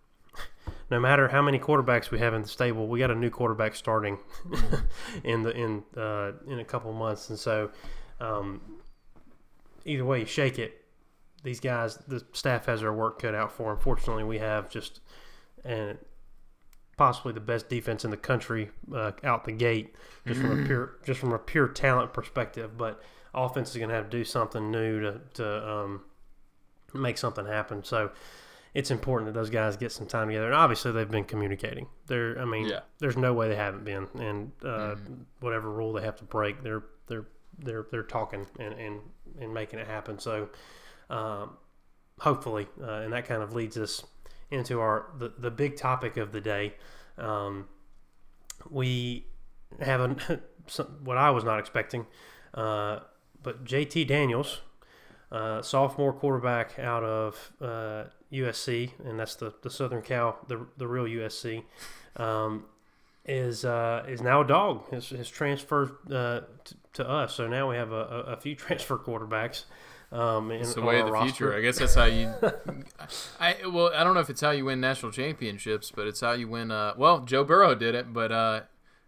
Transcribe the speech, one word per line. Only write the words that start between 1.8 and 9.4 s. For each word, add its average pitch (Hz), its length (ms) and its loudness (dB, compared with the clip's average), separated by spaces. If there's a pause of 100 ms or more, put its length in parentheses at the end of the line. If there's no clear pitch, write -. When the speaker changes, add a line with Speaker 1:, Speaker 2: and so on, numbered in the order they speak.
Speaker 1:
we 117 80 0
have 117 160 4
in 110 80 0
the 107 60 -6
stable, 113 380 0
we 117 120 0
got 127 120 4
a 117 40 2
new 117 160 2
quarterback 110 440 0
starting 104 440 0 (520)
<laughs> - 540 2
in 113 180 2
the, 113 140 0
in, 110 260 -2 (140)
uh, 104 360 -2 (160)
in 135 100 -6
a 113 60 -6
couple 113 280 -6
months. 110 380 -4
And 107 80 -6
so, 110 320 0 (500)
um, 104 400 -4 (1300)